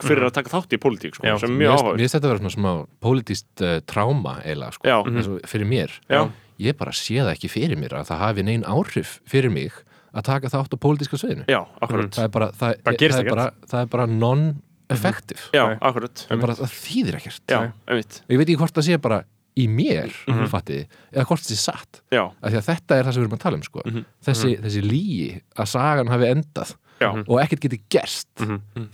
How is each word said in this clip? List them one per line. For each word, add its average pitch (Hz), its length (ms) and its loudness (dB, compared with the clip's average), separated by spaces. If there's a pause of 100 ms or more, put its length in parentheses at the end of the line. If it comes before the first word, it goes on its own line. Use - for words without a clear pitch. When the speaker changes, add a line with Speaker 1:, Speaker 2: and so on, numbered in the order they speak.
Speaker 1:
fyrir 143 180 4
Speaker 2:
Mhm. 127 60 4
Speaker 1:
að 123 60 -2
taka 135 160 -2
þátt 175 200 -2
í 117 80 0
pólitík, 101 380 -2
sko, - 120 -6
Speaker 2:
Já. 107 120 2
Speaker 1:
sem 117 100 -2
er 123 40 0
Speaker 3:
Mér 135 60 0
Speaker 1:
mjög 147 100 6
Speaker 3:
finnst, 135 140 6
Speaker 1:
áhugavert. 98 140 2
Speaker 3:
mér - 20 0
finnst 123 160 2
þetta 143 140 2
vera 110 100 2
svona 95 140 -4
smá 92 320 -2 (160)
pólitískt, 117 600 -2
eh, 85 260 0
tráma 104 580 0
eiginlega, 78 280 -8
sko. - 140 -20
Speaker 1:
Já. 117 180 4
Speaker 3:
Eins 117 220 0
og 95 200 -6
fyrir 107 200 -2
mér. 117 220 0 (200)
Speaker 1:
Já. 151 200 4 (300)
Speaker 3:
Ég 127 180 0
bara - 140 -6
sé - 240 -4
það 123 180 2
ekki - 160 -6
fyrir 131 280 -2
mér 69 120 -6
að 67 180 -6
það 80 120 -4
hafi 101 240 0
nein 113 200 0
áhrif - 640 -2
fyrir 131 240 2
mig 73 200 -4 (440)
að 110 80 -6
taka 131 240 -2
þátt 135 220 -2
á 131 80 -4
pólitíska 147 400 0
sviðinu. 143 300 -6
Speaker 1:
Já, 107 180 2 (160)
akkurat. 113 240 -2
Speaker 2:
Mhm. 98 60 -6
Speaker 3:
Það 117 120 -2
er 110 60 0
bara, 110 220 2
það, 117 320 -2
Speaker 2:
Það 120 160 2
gerist 143 180 6
Speaker 3:
það - 20 4
er 123 60 0
Speaker 2:
ekkert. 110 100 0
Speaker 3:
bara, 120 160 0 (160)
það 123 140 -2
er 123 60 0
bara 120 180 0
non-effective. 123 1400 0 (120)
Speaker 1:
Já, 135 140 6
Speaker 2:
Nei. 110 140 -2
Speaker 1:
akkurat. 120 320 -2 (160)
Speaker 3:
Það - 20 0
er 117 60 0
bara, 117 160 0
það 127 200 -6 (100)
þýðir 214 340 -2
ekkert. - 220 -12 (100)
Speaker 1:
Já, 131 120 4
Speaker 2:
Nei. 117 100 -2 (160)
Speaker 1:
einmitt. - 420 -4
Speaker 3:
Ég 127 80 4
veit 151 120 4
ekki 165 120 4
hvort 165 160 0
það 151 100 2
sé 170 140 2
bara 110 220 0 (340)
í 127 120 4
mér, 113 400 0 (180)
Speaker 1:
Mhm. 117 220 0
Speaker 3:
fattiði, 71 360 -4 (280)
eða 131 140 2
hvort 165 140 0
það - 120 -6
sé 107 40 -2
satt. - 440 -6 (100)
Speaker 1:
Já. 120 120 4 (180)
Speaker 3:
Af 107 100 -2
því 113 60 2
að 104 80 -2
þetta 165 340 2
er 127 40 2
það 127 100 0
sem 123 100 0
við 113 40 0
erum 113 100 -4
að - 60 -12
tala 175 120 0
um, 151 80 -6
sko. - 220 -12
Speaker 1:
Mhm. 113 200 -6 (200)
Speaker 3:
Þessi, 127 320 2
Speaker 2:
Mhm. 104 60 -10
Speaker 3:
þessi 104 180 -2
lygi 104 600 -2 (160)
að 104 100 -2
sagan 135 400 2
hafi 123 180 4
endað 139 500 -2 (260)
Speaker 1:
Já. 107 120 4
Speaker 2:
Mhm. 107 160 -4
Speaker 3:
og 123 120 6
ekkert 147 180 0
geti 120 200 -2 (100)
gerst. - 380 0 (120)
Speaker 2:
Mhm. 107 220 -2 (140)
Speaker 1:
Mhm. 113 180 -10